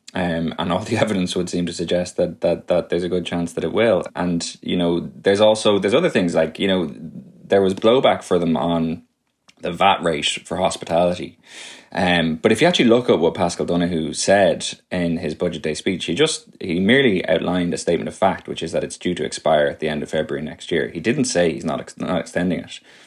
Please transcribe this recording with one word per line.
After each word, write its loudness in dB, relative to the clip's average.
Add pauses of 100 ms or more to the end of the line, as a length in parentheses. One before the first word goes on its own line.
(140)
Um, -2
and -4
all -2
the -2
<laughs> 2
evidence -2
would -2
seem -2
to -6
suggest -4
that, -2
that, -2
that 0
there's -2
a -4
good -2
chance -6
that -6
it -4
will. 2 (140)
And, -4
you -4
know, 0
there's 2
also, 4
there's 0
other 4
things 0
like, 0
you 0
know, 0 (480)
there 2
was 2
blowback 4
for 0
them 2
on -2 (580)
the -4
vat 2
rate -2
for -6
hospitality. 0 (540)
Um, 0
but 2
if 2
you 6
actually 4
look 4
at 6
what 2
Paschal -2
Donohoe 0
said 2 (120)
in -2
his -4
budget -4
day -2
speech, -4
he -2
just, 0 (140)
he -2
merely 4
outlined 0
a -4
statement 0
of -10
fact, 0
which -8
is -6
that 0
it's -8
due -4
to -4
expire 0
at -4
the -2
end -4
of -12
February -4
next -12
year. 0
He -12
didn't 0
say 2
he's -6
not -4
ex-, -18
not -4
extending -2
it. -16 (280)